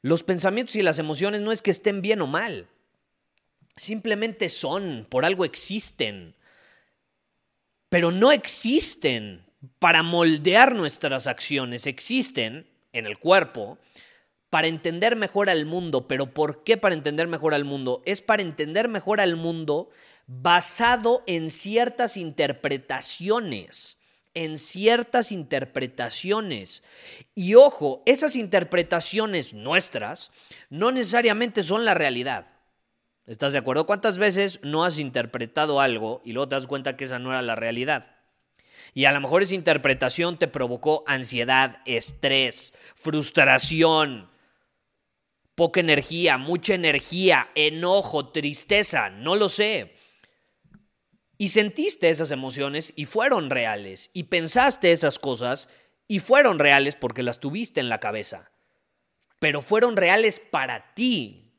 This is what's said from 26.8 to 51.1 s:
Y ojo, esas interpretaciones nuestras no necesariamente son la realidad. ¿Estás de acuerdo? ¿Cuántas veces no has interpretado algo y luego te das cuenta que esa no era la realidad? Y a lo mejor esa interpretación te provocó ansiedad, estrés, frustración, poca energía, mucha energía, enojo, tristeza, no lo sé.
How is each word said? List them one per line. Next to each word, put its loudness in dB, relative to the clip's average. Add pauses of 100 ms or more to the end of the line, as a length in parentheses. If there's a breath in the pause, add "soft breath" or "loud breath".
Y 2
ojo, 8
esas 2
interpretaciones 0
nuestras -2 (380 loud breath)
no -2
necesariamente 0
son -2
la 4
realidad. -2 (800)
¿Estás -4
de 0
acuerdo? 0
¿Cuántas 0
veces 0
no 0
has -2
interpretado -2
algo -2
y -14
luego -4
te -4
das -4
cuenta -6
que -12
esa -8
no -8
era -2
la -2
realidad? -4 (800 loud breath)
Y -2
a 8
lo 2
mejor 2
esa -2
interpretación 0
te 2
provocó -2
ansiedad, 0
estrés, -2 (220 loud breath)
frustración, 2 (1300)
poca 2
energía, 2
mucha -2
energía, 2
enojo, 0
tristeza, -2
no -4
lo 2
sé. -4 (1400 soft breath)